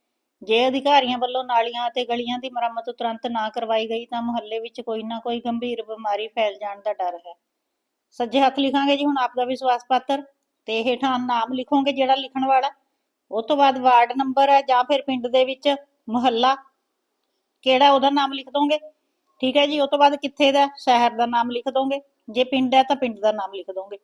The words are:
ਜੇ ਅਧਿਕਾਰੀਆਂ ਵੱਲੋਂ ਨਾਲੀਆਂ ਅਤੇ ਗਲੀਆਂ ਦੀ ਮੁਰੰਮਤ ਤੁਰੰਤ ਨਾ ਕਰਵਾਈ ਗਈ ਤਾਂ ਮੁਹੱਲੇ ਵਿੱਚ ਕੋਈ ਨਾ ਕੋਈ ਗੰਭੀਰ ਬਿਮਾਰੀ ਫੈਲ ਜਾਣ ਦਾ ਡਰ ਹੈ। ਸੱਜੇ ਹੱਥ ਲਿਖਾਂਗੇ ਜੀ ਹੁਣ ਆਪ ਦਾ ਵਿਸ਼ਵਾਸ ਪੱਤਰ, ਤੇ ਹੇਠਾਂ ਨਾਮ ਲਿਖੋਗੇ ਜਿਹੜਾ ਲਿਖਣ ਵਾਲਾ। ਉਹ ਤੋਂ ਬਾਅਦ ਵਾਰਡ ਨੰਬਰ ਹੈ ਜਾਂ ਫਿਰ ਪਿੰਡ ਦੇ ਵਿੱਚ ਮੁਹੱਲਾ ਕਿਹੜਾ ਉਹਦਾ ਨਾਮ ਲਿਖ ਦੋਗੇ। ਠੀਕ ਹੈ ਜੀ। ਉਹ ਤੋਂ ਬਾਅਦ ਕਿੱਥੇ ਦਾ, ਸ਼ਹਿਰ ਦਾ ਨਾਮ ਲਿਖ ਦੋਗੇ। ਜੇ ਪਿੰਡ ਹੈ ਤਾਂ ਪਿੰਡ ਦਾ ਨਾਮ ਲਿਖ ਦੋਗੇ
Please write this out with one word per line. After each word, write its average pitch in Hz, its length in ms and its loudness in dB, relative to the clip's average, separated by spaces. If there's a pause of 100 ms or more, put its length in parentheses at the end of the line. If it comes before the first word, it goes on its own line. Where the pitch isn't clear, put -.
(440)
ਜੇ 226 240 2
ਅਧਿਕਾਰੀਆਂ 262 500 2
ਵੱਲੋਂ 254 260 -4
ਨਾਲੀਆਂ 240 440 -2
ਅਤੇ 247 180 -6
ਗਲੀਆਂ 240 340 -4
ਦੀ 254 100 -10
ਮੁਰੰਮਤ 233 400 -6
ਤੁਰੰਤ 233 380 -6
ਨਾ 226 220 -4
ਕਰਵਾਈ 226 400 -2
ਗਈ 233 160 -6
ਤਾਂ 233 160 -6
ਮੁਹੱਲੇ 226 380 -6
ਵਿੱਚ 233 220 -12
ਕੋਈ 226 220 -6
ਨਾ 226 160 -4
ਕੋਈ 240 200 -4
ਗੰਭੀਰ 233 440 -6
ਬਿਮਾਰੀ 214 440 -6
ਫੈਲ 214 280 -2
ਜਾਣ 202 300 -12
ਦਾ 208 80 -2
ਡਰ 175 340 -6
ਹੈ। 170 60 -20 (800)
ਸੱਜੇ 240 280 -2
ਹੱਥ 269 200 2
ਲਿਖਾਂਗੇ 277 380 0
ਜੀ 285 80 -4
ਹੁਣ 285 120 0
ਆਪ 247 180 -2
ਦਾ 247 100 -2
ਵਿਸ਼ਵਾਸ 254 440 -2
ਪੱਤਰ, 277 340 0 (420)
ਤੇ 226 180 -4
ਹੇਠਾਂ 254 360 0
ਨਾਮ 247 340 -2
ਲਿਖੋਗੇ 277 380 0
ਜਿਹੜਾ 262 240 2
ਲਿਖਣ 262 300 -4
ਵਾਲਾ। 269 260 2 (600)
ਉਹ 220 100 -4
ਤੋਂ 285 160 0
ਬਾਅਦ 269 200 4
ਵਾਰਡ 247 400 4
ਨੰਬਰ 269 320 2
ਹੈ 277 120 6
ਜਾਂ 254 220 2
ਫਿਰ 269 180 0
ਪਿੰਡ 254 260 -4
ਦੇ 254 180 2
ਵਿੱਚ 269 300 -2 (340)
ਮੁਹੱਲਾ 240 460 2 (1080)
ਕਿਹੜਾ 262 300 6
ਉਹਦਾ 269 180 4
ਨਾਮ 285 220 0
ਲਿਖ 269 180 -12
ਦੋਗੇ। 294 300 2 (600)
ਠੀਕ 262 160 0
ਹੈ 285 100 4
ਜੀ। 302 120 -2
ਉਹ 277 80 0
ਤੋਂ 285 120 0
ਬਾਅਦ 285 160 4
ਕਿੱਥੇ 285 360 0
ਦਾ, 277 160 4 (100)
ਸ਼ਹਿਰ 240 340 2
ਦਾ 233 140 -2
ਨਾਮ 240 240 -2
ਲਿਖ 240 200 -6
ਦੋਗੇ। 269 320 -2 (280)
ਜੇ 233 140 0
ਪਿੰਡ 262 320 0
ਹੈ 262 80 8
ਤਾਂ 277 120 -2
ਪਿੰਡ 240 240 -4
ਦਾ 214 120 2
ਨਾਮ 196 220 -6
ਲਿਖ 190 180 -12
ਦੋਗੇ 196 320 -12